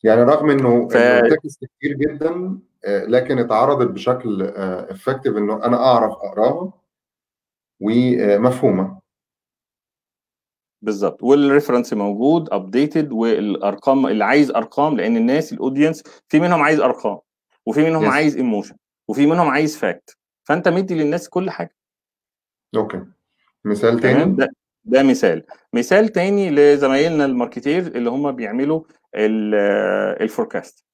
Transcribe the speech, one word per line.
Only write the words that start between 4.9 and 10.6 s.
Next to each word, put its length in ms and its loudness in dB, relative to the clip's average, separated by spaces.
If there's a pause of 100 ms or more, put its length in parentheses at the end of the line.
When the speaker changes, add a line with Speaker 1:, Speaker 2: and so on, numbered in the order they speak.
Speaker 1:
افكتيف 460 -4
إنه 280 -4
أنا 120 2
أعرف 360 2
أقراها 600 -4 (1040)
ومفهومة. 1200 0 (1800)